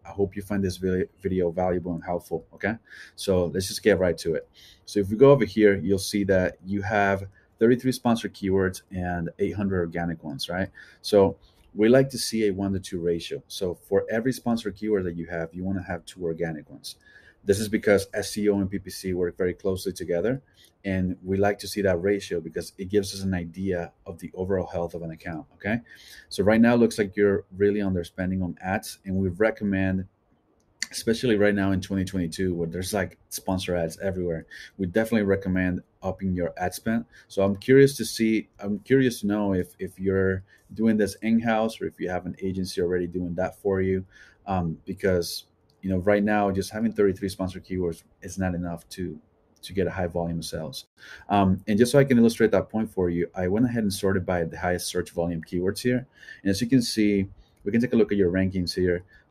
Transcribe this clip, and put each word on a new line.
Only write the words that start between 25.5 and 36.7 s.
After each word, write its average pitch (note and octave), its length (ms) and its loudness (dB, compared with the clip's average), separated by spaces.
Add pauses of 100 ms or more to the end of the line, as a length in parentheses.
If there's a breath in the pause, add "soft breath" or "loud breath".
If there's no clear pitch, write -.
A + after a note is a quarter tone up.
okay? A#2 260 -4 (480 loud breath)
So - 140 -2
right A2 180 6
now, A#2+ 140 8
it - 20 4
looks A2+ 220 4
like G2 160 -2
you're G2+ 300 2 (120)
really G2+ 220 2
underspending F#2 640 -2
on F2 180 -6
ads, F#2+ 440 -6
and F#2+ 100 -4
we F#2+ 140 0
recommend, F#2+ 760 0 (840)
especially A2+ 440 0
right G2+ 200 4
now G2 160 2
in F#2 100 2
twenty F#2+ 240 -2
twenty-two, F2+ 480 -2
where E2+ 140 -4
there's, F2 260 -6
like, F#2 240 -2 (120)
sponsor F#2 460 -4
ads E2 220 -4
everywhere, F2+ 480 -4 (320 loud breath)
we G2 80 -2
definitely A2 380 2
recommend F#2 580 0 (220)
upping F#2+ 320 -4
your E2+ 220 -2
ad F2+ 180 -4